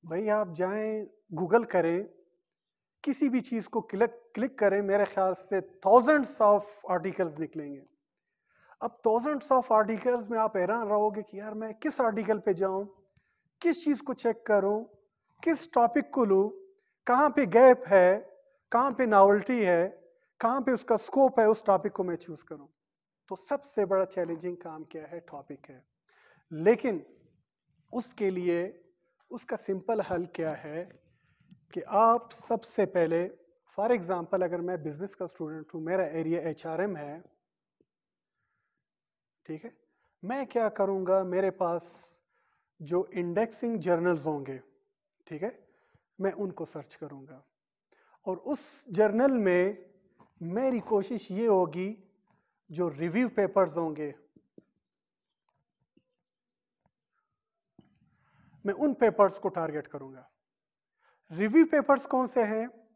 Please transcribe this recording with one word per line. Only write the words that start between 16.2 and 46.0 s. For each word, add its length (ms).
लूं, 240
कहां 220
पे 160
गैप 420
है, 500
कहां 220
पे 120
नॉवेल्टी 580
है, 400
कहां 220
पे 100
उसका 260
स्कोप 420
है, 100
उस 160
टॉपिक 260
को 120
मैं 120
चूज़ 300
करूं।" 220
तो 80
सबसे 500
बड़ा 200
चैलेंजिंग 520
काम 260
क्या 220
है? 140
टॉपिक 500
है। 280
लेकिन 540
उसके 360
लिए 560
उसका 240
सिंपल 460
हल 240
क्या 260
है 560
कि 80
आप 500
सबसे 540
पहले, 460
for 120
example, 520
अगर 180
मैं 220
बिजनेस 320
का 120
स्टूडेंट 460
हूं, 60
मेरा 260
एरिया 360
एचआरएम 560
है, 260
ठीक 200
है, 120
मैं 240
क्या 220
करूंगा, 540
मेरे 280
पास 600
जो 320
इंडेक्सिंग 680
जर्नल्स 460
होंगे, 360
ठीक 160
है, 240